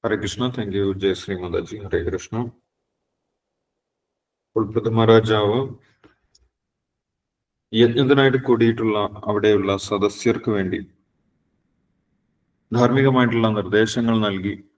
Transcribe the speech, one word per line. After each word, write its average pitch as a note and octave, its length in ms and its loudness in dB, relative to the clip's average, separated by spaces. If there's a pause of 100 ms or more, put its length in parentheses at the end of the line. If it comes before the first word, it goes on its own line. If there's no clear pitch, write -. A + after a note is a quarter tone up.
ഹരേ A2 120 -2
കൃഷ്ണ. G#2+ 320 -6
Thank A2 260 -8
you, G2 180 -2
ജയശ്രീ F#2+ 420 -4
മാതാജി. F2 420 -8
ഹരേ G2 260 -6
കൃഷ്ണ. A2 480 -8 (1900)
അപ്പോൾ G#2+ 280 -4
പൃഥു A2+ 200 -4
മഹാരാജാവ് A2+ 760 4 (2000)
യജ്ഞത്തിനായിട്ട് C3 640 4
കൂടിയിട്ടുള്ള A2 840 0
അവിടെയുള്ള G#2 520 2
സദസ്യർക്ക് G#2 760 -2
വേണ്ടി F#2+ 360 -4 (1900)
ധാർമ്മികമായിട്ടുള്ള B2 760 2
നിർദ്ദേശങ്ങൾ A2 720 0
നൽകി G2+ 440 -4 (140)